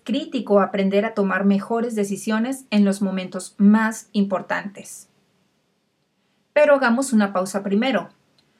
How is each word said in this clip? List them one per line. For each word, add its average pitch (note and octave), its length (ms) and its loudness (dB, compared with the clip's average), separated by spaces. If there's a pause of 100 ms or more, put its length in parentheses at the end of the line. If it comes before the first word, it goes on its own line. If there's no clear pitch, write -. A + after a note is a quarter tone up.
crítico A#3 580 0
aprender G3 440 0
a A3 100 -6
tomar G3 300 -2
mejores A3+ 500 0
decisiones G#3+ 760 -4
en G#3 140 4
los G3 180 0
momentos F#3 560 -6
más A3 540 2
importantes. G3 960 -6 (1400)
Pero D4 220 4
hagamos C4+ 380 2
una G3+ 200 4
pausa G3 300 -4
primero. G3+ 460 0 (520)